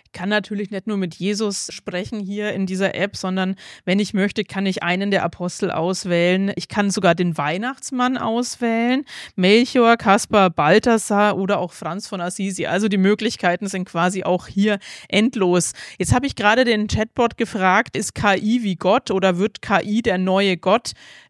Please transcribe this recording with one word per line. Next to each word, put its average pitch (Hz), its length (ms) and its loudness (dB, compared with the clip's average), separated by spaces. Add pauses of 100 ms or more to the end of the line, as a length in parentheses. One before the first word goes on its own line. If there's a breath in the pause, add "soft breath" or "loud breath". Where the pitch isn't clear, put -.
Ich - 60 -20
kann 180 160 -8
natürlich 208 440 -4
nicht 196 160 -8
nur 208 100 -2
mit 180 160 -4
Jesus 202 580 -4
sprechen 208 480 -8
hier 202 340 -6
in 190 120 -2
dieser 185 300 -2
App, 202 200 -4
sondern 185 380 -2 (320 loud breath)
wenn 190 140 2
ich 208 160 -2
möchte, 202 280 0
kann 196 220 -4
ich 185 160 -2
einen 185 300 -2
der 196 120 0
Apostel 175 460 -4
auswählen. 185 880 0
Ich - 120 -8
kann 202 220 0
sogar 185 240 2
den 170 240 0
Weihnachtsmann 247 800 -4
auswählen. 233 880 -2 (300 loud breath)
Melchior, 226 640 4
Kaspar, 196 520 4
Balthasar 208 880 2
oder 190 220 -2
auch 175 140 -6
Franz 175 340 -10
von 190 140 -8
Assisi. 185 440 -4
Also 190 220 0
die 202 100 0
Möglichkeiten 196 720 0
sind 185 180 -6
quasi 180 380 -2
auch 180 240 -2
hier 202 320 0 (300 loud breath)
endlos. 185 640 2 (260 loud breath)
Jetzt 180 120 0
habe 247 140 2
ich 269 100 -4
gerade 226 300 4
den 214 220 0
Chatbot 226 500 -2
gefragt, 196 580 0
ist - 200 -6
K 202 200 2
I 226 280 0
wie 190 140 0
Gott - 340 0
oder 185 260 2
wird 202 240 -2
K 196 220 2
I 214 180 -2
der 185 160 0
neue 185 400 2
Gott? 214 360 0 (360 loud breath)